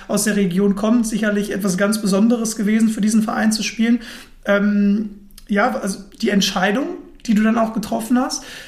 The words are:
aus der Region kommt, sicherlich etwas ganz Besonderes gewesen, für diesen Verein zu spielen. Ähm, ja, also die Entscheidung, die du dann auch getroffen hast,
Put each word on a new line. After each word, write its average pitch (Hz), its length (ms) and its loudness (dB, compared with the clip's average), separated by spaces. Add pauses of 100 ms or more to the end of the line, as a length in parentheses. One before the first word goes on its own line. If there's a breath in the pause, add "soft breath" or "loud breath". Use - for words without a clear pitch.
aus 208 180 0
der 208 100 0
Region 196 400 2
kommt, 220 320 2
sicherlich 208 440 -2
etwas 190 260 -2
ganz 208 240 0
Besonderes 220 540 2
gewesen, 220 340 2
für 208 120 -4
diesen 214 220 2
Verein 220 280 0
zu 214 120 -2
spielen. 233 380 0 (440 loud breath)
Ähm, 208 840 0 (180)
ja, 220 240 2
also - 280 -6 (220)
die - 80 0
Entscheidung, 202 580 0 (380)
die 226 80 0
du 214 100 2
dann 226 140 2
auch 226 160 0
getroffen 226 460 -2
hast, - 240 -4 (240 loud breath)